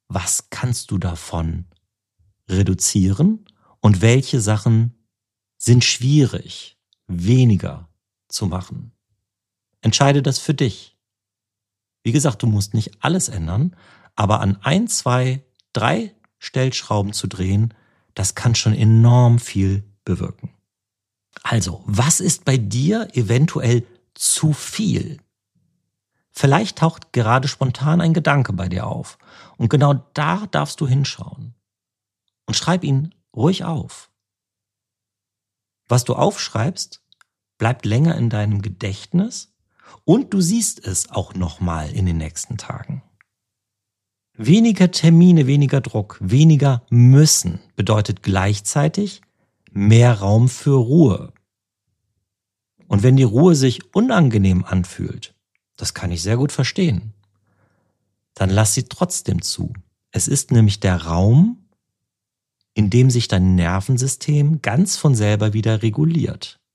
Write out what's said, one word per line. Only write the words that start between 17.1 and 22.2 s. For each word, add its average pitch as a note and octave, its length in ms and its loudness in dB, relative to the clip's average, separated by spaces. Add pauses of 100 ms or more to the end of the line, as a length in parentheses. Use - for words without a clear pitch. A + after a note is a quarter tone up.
zu - 140 -6
drehen, G2 460 -2 (400)
das - 220 -6
kann A#2+ 200 0
schon A2 180 0
enorm A#2+ 640 4
viel G2 440 -2 (200)
bewirken. - 500 -8 (920)
Also, G2 420 -4
was A#2+ 340 0
ist - 260 -4